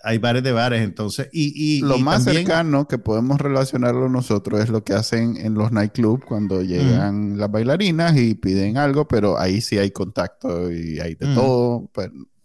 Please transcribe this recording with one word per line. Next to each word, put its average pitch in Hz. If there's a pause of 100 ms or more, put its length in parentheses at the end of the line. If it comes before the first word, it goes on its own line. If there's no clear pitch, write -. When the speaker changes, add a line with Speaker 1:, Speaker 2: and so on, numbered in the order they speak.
Speaker 1:
hay 113
bares 120
de 131
bares, 117
entonces, 107
y, 151
y, -
Speaker 2:
Lo 135
Speaker 1:
y 123
Speaker 2:
más 147
Speaker 1:
también 160
Speaker 2:
cercano 160
que 127
podemos 113
relacionarlo 131
nosotros 107
es 110
lo 110
que -
hacen 113
en 110
los 107
nightclubs 110
cuando 104
Speaker 1:
Ujú. 92
Speaker 2:
llegan 101
las 104
bailarinas 160
y 117
piden 98
algo, 147
pero 104
ahí 95
sí 107
hay 101
contacto 90
y 82
hay 82
de -
Speaker 1:
Ujú. 139
Speaker 2:
todo, 120
pues, 95 (340)